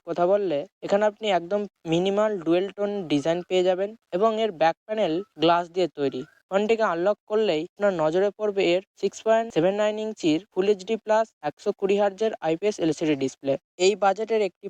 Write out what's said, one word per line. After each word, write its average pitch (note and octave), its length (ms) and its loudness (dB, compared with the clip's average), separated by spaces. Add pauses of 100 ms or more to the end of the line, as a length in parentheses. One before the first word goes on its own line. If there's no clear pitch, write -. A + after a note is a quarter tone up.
কথা E3+ 220 0
বললে, F#3 380 0 (160)
এখানে G3+ 240 2
আপনি G#3+ 240 -2
একদম F#3+ 360 -2 (220)
মিনিমাল G3 520 2
ডুয়েল F3 300 2
টোন G3+ 380 -4
ডিজাইন E3 340 0
পেয়ে F3+ 220 0
যাবেন F#3 320 0 (160)
এবং G#3+ 300 0
এর A3 100 0
ব্যাক D#3+ 240 0 (100)
প্যানেল G3+ 380 -2 (160)
গ্লাস E3+ 300 2
দিয়ে F3 180 0
তৈরি। C3+ 360 -4 (260)
ফোনটিকে G#3+ 340 0
আনলক F#3 340 0 (100)
করলেই G3+ 360 0
আপনার G3+ 300 -2
নজরে E3+ 440 2
পড়বে G3+ 260 -2 (100)
এর F#3 80 0 (200)
সিক্স - 220 -4
পয়েন্ট A3+ 300 0
সেভেন F#3 220 2
নাইন G#3+ 240 -2
ইঞ্চির G3 460 -2 (100)
ফুল F#3+ 120 0
এইচডি G#3 280 0
প্লাস A3 320 0 (140)
একশো D3+ 320 -4
কুড়ি G3 240 0
হার্টজের G3+ 340 0 (100)
আইপিএস E3 380 -2
এলসিডি D#3 360 0
ডিসপ্লে। C3+ 420 -2 (200)
এই F#3+ 180 4
বাজেটের G#3 460 0
একটি G3 280 -6